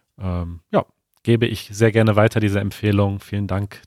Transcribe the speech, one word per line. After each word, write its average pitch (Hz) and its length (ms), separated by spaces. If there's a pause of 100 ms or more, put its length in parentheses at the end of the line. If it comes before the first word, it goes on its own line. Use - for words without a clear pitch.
(200)
ähm, 87 400 (100)
ja, - 140 (380)
gebe 117 240
ich - 260
sehr 110 180
gerne 110 240
weiter, 107 240
diese 101 220
Empfehlung. 101 600
Vielen 101 260
Dank, 98 400